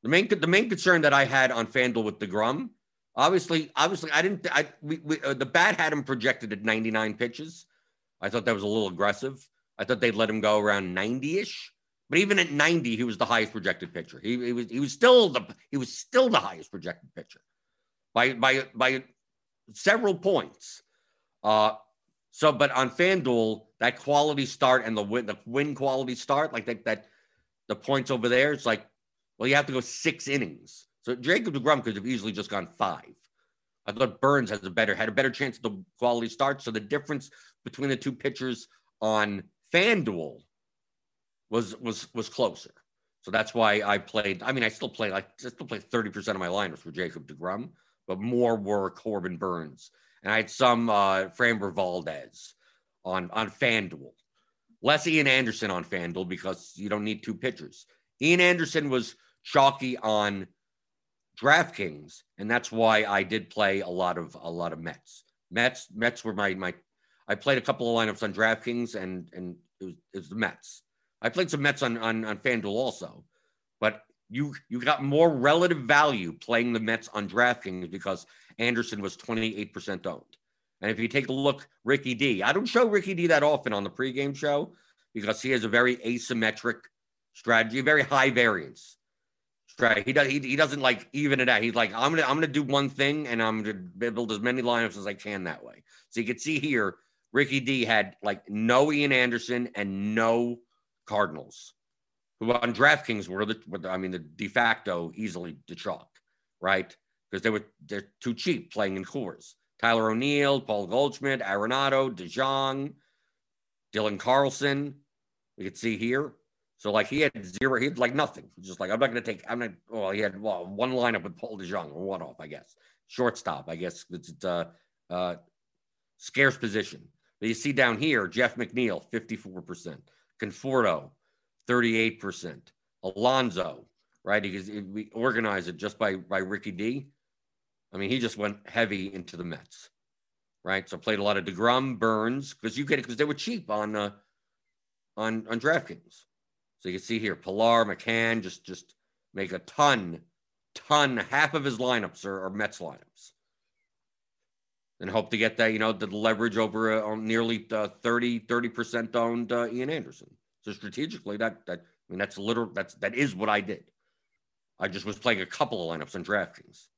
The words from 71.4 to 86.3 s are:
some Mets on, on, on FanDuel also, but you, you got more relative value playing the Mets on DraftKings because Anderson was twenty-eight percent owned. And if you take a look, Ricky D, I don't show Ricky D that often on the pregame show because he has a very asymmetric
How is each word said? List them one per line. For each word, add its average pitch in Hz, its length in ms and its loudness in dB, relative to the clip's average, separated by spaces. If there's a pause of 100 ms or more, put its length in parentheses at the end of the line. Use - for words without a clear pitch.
some 147 120 -2
Mets 143 200 2
on, 117 160 -2
on, 113 260 -2
on 107 140 -6
FanDuel 113 280 -2
also, 107 580 -6 (560)
but 107 220 0 (280)
you, 139 240 -4 (140)
you 123 120 -6
got 135 220 2
more 151 280 6
relative 156 480 4
value 127 540 4
playing 120 400 0
the 113 80 0
Mets 113 280 -2
on 104 200 -4
DraftKings 98 640 0
because 92 360 -6 (320)
Anderson 117 420 -2
was 98 160 -6
twenty-eight 110 560 -4
percent 95 340 -8
owned. 80 160 -8 (580)
And 101 100 -4
if 113 100 -4
you 117 80 -2
take 135 200 -2
a 131 40 -4
look, 139 340 0 (180)
Ricky 131 300 0
D, 113 280 0
I 117 100 4
don't 202 140 0
show 233 200 4
Ricky 196 280 0
D 170 140 0
that 151 140 6
often 147 300 2
on 101 100 0
the 95 80 -6
pregame 135 460 -4
show 147 360 -2 (400)
because 107 300 -4
he 131 80 -4
has 120 140 0
a 113 40 -2
very 120 280 4
asymmetric 117 800 -2 (560)